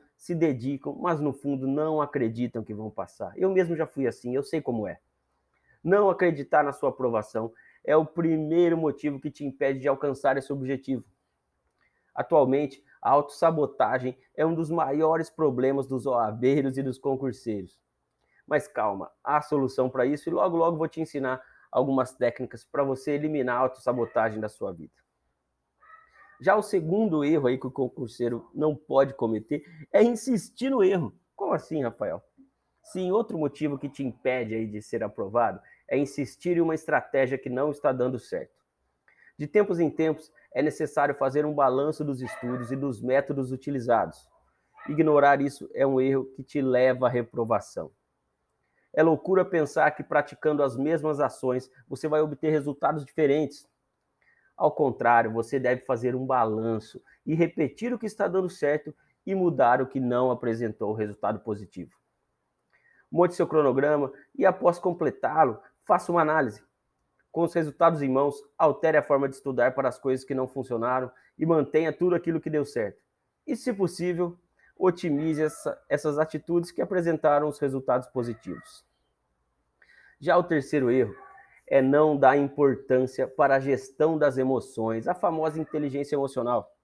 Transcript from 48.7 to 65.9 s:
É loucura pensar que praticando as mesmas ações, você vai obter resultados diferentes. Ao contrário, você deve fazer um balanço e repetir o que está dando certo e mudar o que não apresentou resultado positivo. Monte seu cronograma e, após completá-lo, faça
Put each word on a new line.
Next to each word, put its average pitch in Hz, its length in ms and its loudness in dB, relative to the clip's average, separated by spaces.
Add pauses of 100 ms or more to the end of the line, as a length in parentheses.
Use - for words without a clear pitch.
É 156 120 2
loucura 175 420 4
pensar 151 460 2
que - 100 -8
praticando 147 640 0
as 127 120 0
mesmas 151 440 -2
ações, 127 520 -2 (160)
você 139 200 -6
vai 151 140 2
obter 156 280 -4
resultados 147 560 -2
diferentes. 147 640 0 (880)
Ao 151 140 2
contrário, 117 600 2
você 113 280 -2
deve 123 220 0
fazer 123 340 -2
um 127 100 -6
balanço 113 760 -2 (240)
e 156 120 -2
repetir 165 580 -2
o 233 60 -6
que 220 80 -8
está 202 200 -2
dando 185 220 -2
certo 151 420 -2 (320)
e 190 120 -4
mudar 135 440 4
o 131 60 -2
que 135 140 -6
não 123 320 0
apresentou 113 600 -4
resultado 104 480 -4
positivo. 101 520 -10 (1200)
Monte 175 240 2
seu 170 100 0
cronograma 147 640 2 (240)
e, - 80 0
após 175 360 2
completá-lo, 151 800 0 (240)
faça 175 280 2